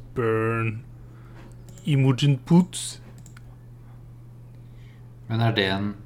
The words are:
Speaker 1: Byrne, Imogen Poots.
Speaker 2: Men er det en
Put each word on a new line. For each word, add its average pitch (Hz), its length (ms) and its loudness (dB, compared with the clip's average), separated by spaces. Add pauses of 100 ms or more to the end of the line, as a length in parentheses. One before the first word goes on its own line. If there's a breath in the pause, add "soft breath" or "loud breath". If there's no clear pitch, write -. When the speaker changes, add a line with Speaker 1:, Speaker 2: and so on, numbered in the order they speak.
(160)
Speaker 1:
Byrne, 113 640 0 (1040 loud breath)
Imogen 135 540 4
Poots. - 600 2 (2250 loud breath)
Speaker 2:
Men 113 120 0
er 117 120 4
det 104 120 4
en 101 280 -2 (120)